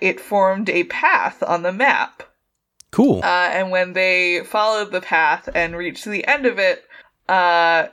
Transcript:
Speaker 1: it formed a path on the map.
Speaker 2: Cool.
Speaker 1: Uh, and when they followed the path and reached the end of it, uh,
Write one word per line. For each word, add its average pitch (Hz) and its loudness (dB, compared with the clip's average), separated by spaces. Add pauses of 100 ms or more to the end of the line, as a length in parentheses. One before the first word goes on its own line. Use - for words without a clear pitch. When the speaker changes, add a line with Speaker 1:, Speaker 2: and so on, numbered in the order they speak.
Speaker 1:
it 185 -2
formed 190 0
a 170 0
path - 0
on 170 -2
the 180 -2
map. 233 -2 (680)
Speaker 2:
Cool. 226 2
Speaker 1:
Uh, 180 2
and 190 -2
when 180 0
they 180 0
followed 214 -2
the 185 -2
path 160 0
and 170 -2
reached 175 -10
the 208 -8
end 277 0
of 202 -2
it, 185 0 (440)
uh, 170 2